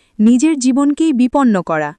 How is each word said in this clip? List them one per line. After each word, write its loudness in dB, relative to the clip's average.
নিজের 2
জীবনকেই 0
বিপন্ন 0
করা। -6